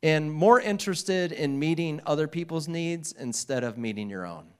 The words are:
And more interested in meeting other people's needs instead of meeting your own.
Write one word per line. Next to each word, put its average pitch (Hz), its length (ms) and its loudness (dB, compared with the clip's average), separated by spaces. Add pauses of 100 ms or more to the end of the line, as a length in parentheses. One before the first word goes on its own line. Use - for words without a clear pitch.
And 156 280 4
more 196 300 8
interested 190 720 -2
in 139 260 -2
meeting 156 480 0
other 151 220 0
people's 165 400 -4
needs 170 440 -4
instead 123 520 -4
of 113 120 -4
meeting 107 320 -4
your 95 160 -6
own. 80 360 -12